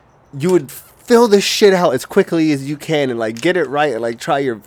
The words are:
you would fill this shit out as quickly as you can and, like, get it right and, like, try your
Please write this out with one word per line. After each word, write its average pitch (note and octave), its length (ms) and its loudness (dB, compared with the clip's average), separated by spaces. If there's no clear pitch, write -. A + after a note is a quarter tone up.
you C#3+ 180 -4
would D#3+ 220 0
fill - 560 0
this G3+ 160 4
shit G3 300 4
out F3 180 2
as B2+ 140 -4
quickly E3 460 0
as C3+ 140 -4
you D3 120 -8
can D3 320 -2
and, A#2 80 -6
like, A2+ 240 -6
get E3 160 0
it C#3+ 100 -2
right D3 240 0
and, A2+ 80 -4
like, A#2 180 -4
try D3 200 -2
your B2 280 -4